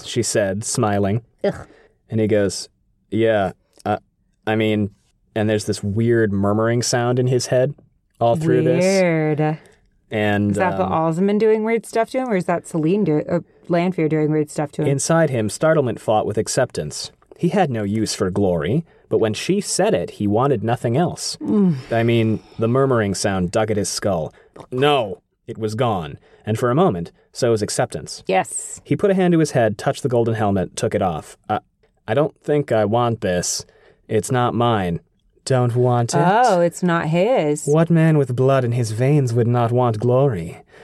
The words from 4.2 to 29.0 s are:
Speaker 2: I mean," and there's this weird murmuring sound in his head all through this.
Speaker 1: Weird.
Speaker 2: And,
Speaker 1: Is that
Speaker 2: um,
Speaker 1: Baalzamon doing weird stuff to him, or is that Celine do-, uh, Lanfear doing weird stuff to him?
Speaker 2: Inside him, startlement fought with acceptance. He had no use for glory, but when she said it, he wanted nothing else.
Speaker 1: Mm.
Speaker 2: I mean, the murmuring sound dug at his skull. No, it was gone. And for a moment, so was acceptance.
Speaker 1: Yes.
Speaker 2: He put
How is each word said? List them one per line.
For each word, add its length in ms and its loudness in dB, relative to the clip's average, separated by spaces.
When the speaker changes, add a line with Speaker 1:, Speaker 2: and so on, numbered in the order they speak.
Speaker 2:
I 100 0
mean," 360 0
and 160 0
there's 160 0
this 180 -6
weird 480 2
murmuring 520 0
sound 340 0
in 80 2
his 220 0
head 260 0
all 160 2
through 300 2
this. 180 2
Speaker 1:
Weird. 760 0
Speaker 2:
And, 400 0
Speaker 1:
Is 60 -2
that 220 0
Speaker 2:
um, 120 -2
Speaker 1:
Baalzamon 480 0
doing 240 2
weird 220 -2
stuff 260 -2
to 80 -4
him, 100 -4
or 60 -2
is 100 -2
that 220 -4
Celine 380 0
do-, 240 0
uh, 100 -2
Lanfear 400 0
doing 200 2
weird 220 0
stuff 220 -4
to 80 -6
him? 80 0
Speaker 2:
Inside 400 2
him, 200 -2
startlement 520 0
fought 240 0
with 120 -4
acceptance. 760 -4
He 120 -2
had 220 0
no 120 -4
use 300 -2
for 160 -2
glory, 560 0
but 120 0
when 140 0
she 280 -2
said 320 0
it, 180 -2
he 160 -4
wanted 380 0
nothing 320 -2
else. 400 -4
Speaker 1:
Mm. 380 2
Speaker 2:
I 120 0
mean, 380 2
the 80 0
murmuring 480 0
sound 360 -2
dug 200 0
at 60 -2
his 100 -2
skull. 460 -4
No, 520 0
it 100 -12
was 180 -6
gone. 440 -4
And 140 -2
for 100 0
a 60 0
moment, 380 0
so 200 0
was 100 0
acceptance. 680 -6
Speaker 1:
Yes. 560 -4
Speaker 2:
He 140 -2
put 140 2